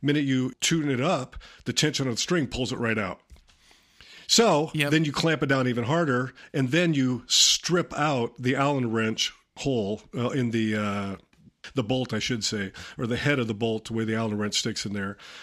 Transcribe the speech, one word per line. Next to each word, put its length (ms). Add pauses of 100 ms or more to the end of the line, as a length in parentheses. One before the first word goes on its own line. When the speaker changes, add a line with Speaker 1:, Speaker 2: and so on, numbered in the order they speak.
Speaker 1:
Minute 240
you 360
tune 280
it 120
up, 340 (300)
the 80
tension 340
on 80
the 60
string 260
pulls 260
it 60
right 180
out. 240 (1120)
So 400
Speaker 2:
Yep. 160
Speaker 1:
then 140
you 80
clamp 300
it 40
down 220
even 160
harder, 480 (200)
and 180
then 240
you 340
strip 680
out 440
the 160
Allen 340
wrench 420 (260)
hole, 440 (140)
uh, 140
in 200
the, 260
uh, 400 (580)
the 100
bolt, 280
I 60
should 260
say, 280 (260)
or 80
the 100
head 220
of 80
the 80
bolt 360
where 140
the 120
Allen 200
wrench 220
sticks 260
in 80
there, 240 (260)